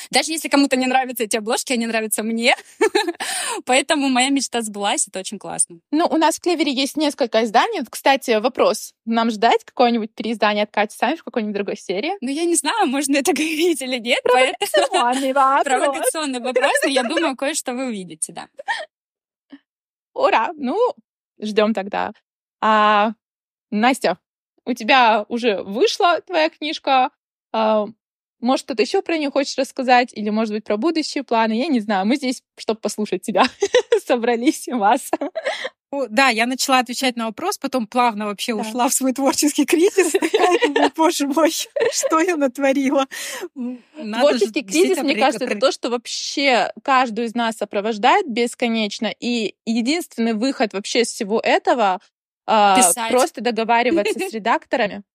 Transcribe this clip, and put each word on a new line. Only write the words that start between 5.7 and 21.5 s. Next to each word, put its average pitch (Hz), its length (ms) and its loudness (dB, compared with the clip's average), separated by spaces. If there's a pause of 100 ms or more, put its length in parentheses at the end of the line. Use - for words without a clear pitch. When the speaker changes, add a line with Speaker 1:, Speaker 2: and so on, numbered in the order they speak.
Speaker 2:
Ну, 320 140 2
у - 120 0
нас 320 180 2
в - 40 -20
Клевере 330 320 0
есть 269 260 -2
несколько 269 460 0
изданий. 294 360 2
Вот, 233 100 -8
кстати, 277 480 0
вопрос. 220 540 0 (140)
Нам 226 240 0
ждать 233 340 2
какое-нибудь 233 500 0
переиздание 208 500 0
от 208 60 -4
Кати 208 260 -2
Саммер 254 200 0
в - 80 -20
какой-нибудь 214 300 -4
другой 196 240 -4
серии? 220 420 -6
Speaker 1:
Ну, 247 100 -6
я 302 140 -4
не 339 100 0
знаю, 339 320 0
можно 277 300 0
это 285 160 2
<laughs> - 20 0
говорить 320 480 0
или 254 160 -4
нет, 240 260 0
поэтому 269 320 2 (320)
Speaker 2:
Провокационный 262 440 0
вопрос. 277 320 2
Speaker 1:
<laughs> 262 160 0
провокационный 285 600 -4
вопрос, 254 320 0 (120)
но 311 60 0
я 269 140 2
думаю, 294 320 -2
кое-что 277 380 -6
вы 262 120 -6
увидите, 185 460 -10
да. 165 160 -14 (1700)
Speaker 2:
Ура! 339 420 2
Ну, 294 200 -4 (640)
ждём 214 340 2